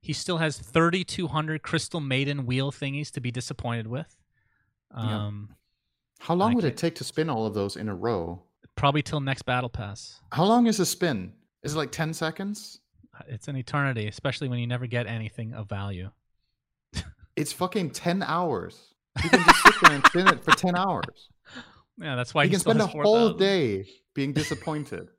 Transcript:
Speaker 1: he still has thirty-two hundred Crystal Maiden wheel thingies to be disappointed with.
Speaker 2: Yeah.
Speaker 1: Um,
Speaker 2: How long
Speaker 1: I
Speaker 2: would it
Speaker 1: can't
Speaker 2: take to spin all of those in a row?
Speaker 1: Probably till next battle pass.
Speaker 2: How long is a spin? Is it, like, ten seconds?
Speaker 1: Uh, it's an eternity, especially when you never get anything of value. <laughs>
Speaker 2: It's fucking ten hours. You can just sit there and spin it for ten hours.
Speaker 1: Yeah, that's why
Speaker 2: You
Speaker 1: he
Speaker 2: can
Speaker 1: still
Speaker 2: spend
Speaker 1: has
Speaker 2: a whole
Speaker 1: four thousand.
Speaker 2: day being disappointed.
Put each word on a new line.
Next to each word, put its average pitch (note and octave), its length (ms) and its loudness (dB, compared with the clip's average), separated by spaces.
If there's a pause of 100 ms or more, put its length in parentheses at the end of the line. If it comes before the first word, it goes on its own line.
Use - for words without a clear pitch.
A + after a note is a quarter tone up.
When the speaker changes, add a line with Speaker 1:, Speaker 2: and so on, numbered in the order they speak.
Speaker 1:
he - 120 -8
still E3+ 260 -4
has D#3 200 -2
thirty-two E3+ 680 0
hundred D#3 340 -4
Crystal - 380 -4
Maiden C#3 460 -2
wheel C3+ 240 0
thingies C#3+ 420 -8
to C#3 80 -8
be B2 100 -4
disappointed A#2 580 -6
with. C3+ 280 -10 (800)
Speaker 2:
Yeah. G#2+ 300 -4
Speaker 1:
Um, G#2 280 -12 (680)
Speaker 2:
How - 140 -2
long G3+ 180 2
Speaker 1:
I - 20 2
Speaker 2:
would A3+ 100 2
it D3 60 2
Speaker 1:
can't - 80 -10
Speaker 2:
take E3 180 -2
to B2+ 80 -8
spin D#3 240 -2
all A2+ 180 -2
of G2+ 80 -4
those G2+ 220 -2
in G#2+ 120 -6
a G2+ 60 -4
row? F2+ 480 -4 (340)
Speaker 1:
Probably C#3+ 260 0
till D3+ 180 -4
next C3+ 220 -4
battle B2 260 -2
pass. - 520 -12 (120)
Speaker 2:
How D#3 120 2
long A#3 240 4
is G#3+ 100 2
a F3+ 80 2
spin? A2+ 460 -2 (320)
Is D3+ 100 -6
it, - 20 -4
like, D3 140 -4
ten D#3+ 240 -4
seconds? F#3+ 680 -8 (320)
Speaker 1:
Uh, - 140 -20
it's - 220 -12
an C#3+ 80 -6
eternity, C3 500 -2
especially C3 420 -4
when B2 120 -4
you A#2+ 80 -2
never B2 180 -4
get A#2+ 200 -2
anything A2 480 -8
of G#2+ 140 -12
value. G2 420 -8 (840)
<laughs> - 80 -6 (340)
Speaker 2:
It's D3+ 160 -4
fucking F3+ 380 -4
ten F3 340 -2
hours. D3 680 -4 (280)
You - 80 0
can F3+ 140 6
just - 180 8
sit E4+ 180 10
there - 120 10
and C#3 140 -4
spin F#3 200 6
it D3 180 4
for D#3+ 60 2
ten F3 240 4
hours. F3+ 540 -2 (680)
Speaker 1:
Yeah, C#3+ 200 -6
that's B2 180 -4
why D3+ 80 4
Speaker 2:
You C#3+ 60 6
Speaker 1:
he E3+ 60 4
Speaker 2:
can F#3+ 60 2
Speaker 1:
still - 120 2
Speaker 2:
spend A3 80 4
Speaker 1:
has G3+ 80 2
Speaker 2:
a - 20 -4
whole D3 140 -6
Speaker 1:
four G#3+ 160 8
thousand. A3 180 4
Speaker 2:
day D#3 480 2 (260)
being C#3 200 -2
disappointed. D3 720 -4 (120)